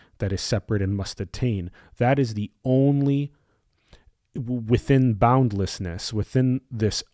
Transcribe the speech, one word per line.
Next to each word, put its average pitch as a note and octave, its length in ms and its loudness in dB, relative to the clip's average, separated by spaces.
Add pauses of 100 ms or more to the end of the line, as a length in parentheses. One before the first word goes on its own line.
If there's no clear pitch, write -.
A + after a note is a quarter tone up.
(180)
that G2 140 -2
is F#2 100 -4
separate G#2 400 -2
and G2 140 0
must - 240 -8
attain. G2 500 -4 (280)
That C3 200 2
is A2+ 160 0
the G#2 160 -4 (140)
only, C#3 680 2 (1040)
w-, B2 260 -6
within B2 540 2
boundlessness, G2 1000 0
within B2+ 560 0
this G#2+ 460 -2